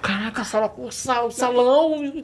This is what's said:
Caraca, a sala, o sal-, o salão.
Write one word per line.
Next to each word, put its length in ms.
Caraca, 400
a 40
sala, 320
o 140
sal-, 360
o 40
salão. 920